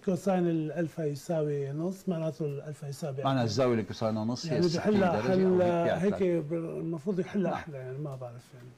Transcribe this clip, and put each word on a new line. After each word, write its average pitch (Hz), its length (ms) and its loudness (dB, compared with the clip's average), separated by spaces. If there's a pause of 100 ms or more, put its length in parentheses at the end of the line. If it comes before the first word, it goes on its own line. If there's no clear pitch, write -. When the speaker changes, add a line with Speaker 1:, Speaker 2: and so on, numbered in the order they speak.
Speaker 1:
كوساين 180 420 2
الألفا 165 540 -2
يساوي 147 720 -2
نص، 180 380 -4
معناته 160 360 -2
الألفا 143 420 -8
يساوي 139 280 -6
Speaker 2:
معنى 139 140 -2
Speaker 1:
اثنين. 131 140 4
Speaker 2:
الزاوية 120 300 4
اللي 110 100 2
كوساينها 110 420 -2
نص 123 200 -2
هي 165 60 -4
Speaker 1:
يعني 165 160 4
Speaker 2:
ستين 165 140 0
Speaker 1:
بحلها 196 340 4
Speaker 2:
درجة، 147 160 2
Speaker 1:
حل 185 300 4
Speaker 2:
أو - 0 -
هيك 170 300 4
Speaker 1:
هيك 185 300 0
Speaker 2:
يعني. 175 180 2
Speaker 1:
بال-، 151 140 -4
المفروض 165 680 -4
يحلها 175 320 0
Speaker 3:
نعم. - 80 -4
Speaker 1:
أحلى، 143 180 -12
يعني، 127 200 -10
ما 143 180 -8
بعرف، 123 380 -14
يعني، 123 140 -20 (100)